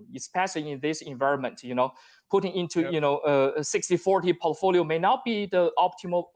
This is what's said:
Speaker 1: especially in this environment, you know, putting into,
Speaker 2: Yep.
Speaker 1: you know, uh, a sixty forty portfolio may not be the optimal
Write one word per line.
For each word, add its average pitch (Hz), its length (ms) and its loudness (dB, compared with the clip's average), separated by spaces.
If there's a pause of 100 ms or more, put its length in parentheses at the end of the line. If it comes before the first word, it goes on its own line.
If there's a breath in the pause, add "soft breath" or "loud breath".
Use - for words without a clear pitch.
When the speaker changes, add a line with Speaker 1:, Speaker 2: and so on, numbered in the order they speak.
(140)
Speaker 1:
especially 165 560 -4
in 139 100 -8
this 156 220 -4
environment, 139 640 -2
you 123 100 -8
know, 127 160 2 (400 loud breath)
putting 196 220 2
into, 175 300 0
Speaker 2:
Yep. 139 100 -4
Speaker 1:
you 160 80 0
know, 143 180 2
uh, 139 380 2
a 151 80 -2
sixty - 320 -2
forty 185 360 2
portfolio 175 520 0
may 160 140 0
not 220 260 2
be 214 220 -2
the 180 300 2
optimal 175 600 -2